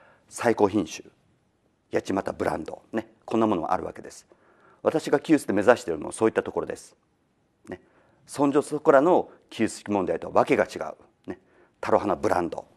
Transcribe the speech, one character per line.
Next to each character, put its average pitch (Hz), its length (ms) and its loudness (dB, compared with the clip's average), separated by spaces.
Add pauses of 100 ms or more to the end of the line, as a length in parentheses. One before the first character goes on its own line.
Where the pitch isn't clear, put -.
(300)
最 - 240 0
高 104 140 4
品 95 180 -2
種、 - 180 -12 (880)
八 - 220 -4
街 95 200 -4
ブ 92 120 -4
ラ 80 100 0
ン 80 80 -8
ド、 - 280 -14
ね、 110 160 -6 (180)
こ - 120 -2
ん - 20 2
な 113 80 2
も 107 80 0
の 82 60 -4
も - 100 -6
あ 90 60 2
る - 60 -8
わ 85 100 -10
け - 80 -18
で - 100 -18
す。 - 160 -20 (560)
私 147 280 -2
が 147 80 4
記 - 120 -4
述 147 160 4
で 107 60 0
目 98 80 2
指 113 160 6
し - 60 -14
て 85 80 -4
い - 20 -2
る 80 60 -4
の 80 80 -10
は 80 40 -10
そ - 140 0
う 110 40 4
い - 20 2
っ - 20 -6
た 95 80 0
と 90 100 -8
こ 85 100 -4
ろ 76 40 -6
で 78 100 -8
す。 - 200 -20 (720)
ね。 - 120 -14 (440)
そ - 200 -2
ん 143 60 4
じ 135 60 0
ょ 143 40 6
そ 147 180 -6
こ 151 120 4
ら 135 100 8
の 160 280 2 (200)
記 - 140 -2
述 - 160 -2
式 - 120 -8
問 98 140 0
題 82 140 -2
と 85 80 -10
は 80 60 -10
わ 113 120 4
け 143 100 2
が 101 100 4
違 - 140 -8
う。 - 500 -14
ね。 92 100 -14 (400)
タ - 120 -8
ロ 104 80 4
ハ 104 80 -4
ナ 90 80 0
ブ - 140 -2
ラ 90 100 2
ン 87 100 -2
ド。 - 160 -12 (120)